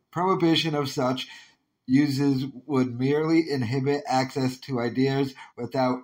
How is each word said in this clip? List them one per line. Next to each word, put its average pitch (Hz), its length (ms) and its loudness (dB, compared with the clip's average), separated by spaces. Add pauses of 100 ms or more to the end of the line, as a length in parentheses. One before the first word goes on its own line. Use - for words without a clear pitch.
(120)
prohibition 165 640 2
of 143 140 0
such 131 380 -2 (600)
uses 139 560 2 (200)
would 127 340 0
merely 156 500 2
inhibit 139 580 -2
access 131 500 -2
to 131 220 -6
ideas 135 540 0 (220)
without 127 480 -4